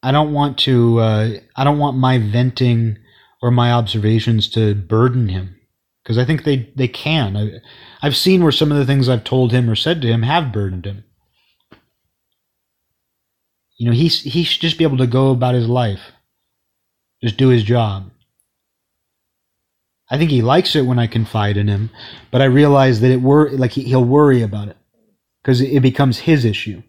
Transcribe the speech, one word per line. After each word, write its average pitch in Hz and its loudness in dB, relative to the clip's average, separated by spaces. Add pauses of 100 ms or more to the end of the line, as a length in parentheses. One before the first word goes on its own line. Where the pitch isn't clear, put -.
I 131 -2
don't 151 2
want 143 -2
to, 117 2
uh, 110 0 (180)
I 131 -2
don't 147 2
want 143 -2
my 127 2
venting 117 0 (440)
or 123 0
my 120 2
observations 110 0
to 107 0
burden 110 0
him, 92 -8 (480)
'cause 113 -2
I 123 0
think 151 -2
they, 131 -2
they 131 -2
can. 127 -4
I, 104 -6 (420)
I've 143 -2
seen 185 2
where 156 2
some 151 0
of 147 0
the 139 0
things 135 0
I've 123 -2
told 127 0
him 123 0
or 110 0
said 160 -4
to 123 -2
him 117 0
have 139 -2
burdened 92 -6
him. 101 -12 (2750)
You 117 -2
know, 120 2
he's, 156 0
he 143 -4
should - -4
just 165 -4
be 165 0
able 139 0
to 127 0
go 131 0
about 127 -2
his 120 0
life, 117 -4 (1120)
just 113 -4
do 131 4
his 120 4
job. 101 -2 (2000)
I 131 -4
think 156 0
he 127 2
likes 143 2
it 143 0
when 123 0
I 117 0
confide 107 -2
in 104 0
him, 104 -2 (420)
but 127 2
I 139 4
realize 135 4
that 127 4
it 127 2
wor-, 139 4
like, 131 -2
he, 135 -6
he'll 127 0
worry 135 4
about 104 -6
it, - -20 (680)
'cause 127 2
it, 131 -2
it 139 2
becomes 131 0
his 147 0
issue. 104 -4